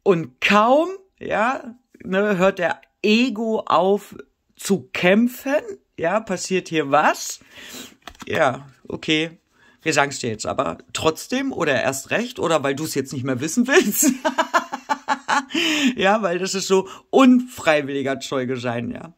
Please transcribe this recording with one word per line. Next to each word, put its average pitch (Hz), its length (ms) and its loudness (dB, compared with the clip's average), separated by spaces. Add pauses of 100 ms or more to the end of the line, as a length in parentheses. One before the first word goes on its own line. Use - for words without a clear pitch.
und - 380 0
kaum, 254 500 4 (280)
ja, 233 560 -4 (300)
ne, 196 320 0
hört 190 220 2
der 165 220 -2 (220)
Ego 220 580 2
auf 190 540 2 (400)
zu - 380 -2
kämpfen, 240 720 2 (360)
ja, 185 220 0
passiert 185 480 -4
hier 151 220 -2
was? 160 500 0 (840)
Ja, 139 420 0 (180)
okay. 160 520 -4 (440)
Wir 156 100 -2
sagen's 139 280 0
dir 120 100 -4
jetzt 107 160 -8
aber 143 320 -4 (140)
trotzdem 254 600 -2
oder 139 300 0
erst - 280 -4
recht 226 280 -4
oder 160 240 0
weil 139 120 0
du's 156 200 -6
jetzt 135 180 -4
nicht 123 120 -6
mehr 131 160 -2
wissen 240 260 0
willst. 277 520 2
<laughs> - 40 -16 (1700)
Ja, 208 260 2
weil 180 160 -2
das 185 160 -4
ist 190 120 -4
so 190 220 2 (220)
unfreiwilliger 147 1120 4
Zeuge 127 360 -4
sein, 120 340 -4
ja. - 280 -14